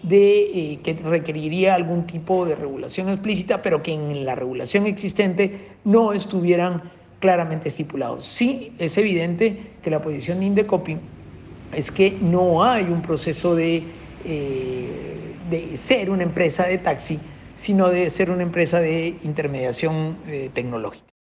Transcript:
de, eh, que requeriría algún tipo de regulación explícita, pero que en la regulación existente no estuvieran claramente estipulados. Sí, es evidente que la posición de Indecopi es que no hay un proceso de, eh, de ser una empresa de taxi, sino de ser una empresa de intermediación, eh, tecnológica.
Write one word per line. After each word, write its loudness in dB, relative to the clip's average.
de, 6
eh, -10
que -2
requeriría 0
algún 0
tipo 0
de 0
regulación -6
explícita, -2
pero 2
que -4
en -4
la -2
regulación -2
existente -2
no 6
estuvieran 0
claramente 2
estipulados. -6
Sí, -2
es -2
evidente 0
que -2
la 0
posición -4
de 0
Indecopi 2
es -4
que 4
no 4
hay 4
un 0
proceso 0
de, 2
eh, -6
de -4
ser 0
una 0
empresa 0
de 0
taxi, -2
sino 2
de 2
ser 0
una 0
empresa 2
de 0
intermediación, -2
eh, -8
tecnológica. -6